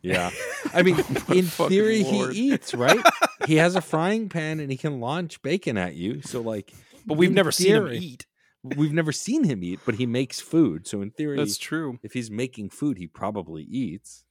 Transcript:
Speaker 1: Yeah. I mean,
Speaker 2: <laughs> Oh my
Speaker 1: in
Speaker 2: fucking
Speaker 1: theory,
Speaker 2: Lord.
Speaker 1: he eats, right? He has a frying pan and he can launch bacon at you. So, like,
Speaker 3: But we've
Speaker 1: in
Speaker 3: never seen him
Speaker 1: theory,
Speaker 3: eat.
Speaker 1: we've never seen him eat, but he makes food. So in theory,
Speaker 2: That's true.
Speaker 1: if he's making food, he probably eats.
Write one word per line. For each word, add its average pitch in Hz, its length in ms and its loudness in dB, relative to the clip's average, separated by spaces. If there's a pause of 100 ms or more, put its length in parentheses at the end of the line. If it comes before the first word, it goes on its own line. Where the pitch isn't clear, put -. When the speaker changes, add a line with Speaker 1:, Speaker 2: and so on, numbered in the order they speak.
Speaker 1:
Yeah. 90 300 -2 (420)
I 180 120 4
mean, 185 120 6
Speaker 2:
<laughs> - 40 0
Oh - 40 0 (240)
my 180 60 2
Speaker 1:
in 185 120 6
Speaker 2:
fucking 151 300 -2
Speaker 1:
theory, 214 280 4
Speaker 2:
Lord. 196 300 0
Speaker 1:
he 262 180 2
eats, - 200 -4
right? 135 320 4 (420)
He 156 100 4
has 175 180 6
a 185 60 2
frying 196 480 -2
pan 156 320 -4
and 139 100 -6
he 135 60 -4
can 143 240 -4
launch 156 420 -6
bacon 147 340 -2
at 87 200 -2
you. 110 260 -4
So, - 180 -6
like, 110 320 -6 (320)
Speaker 3:
But 156 140 -2
we've 185 120 6
Speaker 1:
in - 40 2
Speaker 3:
never 185 160 4
seen 190 240 4
him 220 100 4
Speaker 1:
theory, 127 140 -4
Speaker 3:
eat. 151 280 -10 (360)
Speaker 1:
we've 143 300 0
never 156 180 0
seen 269 320 -2
him 120 220 0
eat, 87 200 -6
but 113 120 -2
he 123 100 -2
makes 123 340 -2
food. 110 460 2
So 101 160 -6
in 104 80 -8
theory, 147 280 -6
Speaker 2:
That's 147 200 -2
true. 151 460 -6
Speaker 1:
if 107 80 -14
he's 117 180 -6
making 107 400 -6
food, 143 280 -4
he 87 100 -10
probably 90 560 -8
eats. 107 680 -8